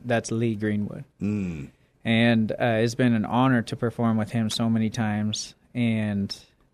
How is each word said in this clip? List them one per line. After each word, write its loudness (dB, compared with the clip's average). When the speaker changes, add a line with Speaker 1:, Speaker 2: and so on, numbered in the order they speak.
Speaker 1:
that's 0
Lee 0
Greenwood. -2
Speaker 2:
Mm. -2
Speaker 1:
And, 4
uh, 0
it's 0
been 2
an 2
honor 2
to -6
perform 0
with -2
him 0
so -2
many 2
times, -4
and, 0